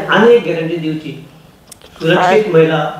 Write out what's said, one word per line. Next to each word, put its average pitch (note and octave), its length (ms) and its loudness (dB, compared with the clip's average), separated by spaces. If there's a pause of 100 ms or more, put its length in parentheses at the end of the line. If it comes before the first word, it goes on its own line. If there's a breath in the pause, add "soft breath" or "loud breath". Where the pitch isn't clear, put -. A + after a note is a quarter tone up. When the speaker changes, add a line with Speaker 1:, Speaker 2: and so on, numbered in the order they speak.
Speaker 1:
आनी G#3 260 4
एक A#3 100 2
गॅरंटी E3 320 -6
दिवची, D#3 520 -10 (720)
सुरक्षित F3+ 420 2
Speaker 2:
काय? G#3 100 -4
Speaker 1:
महिला D#3+ 480 2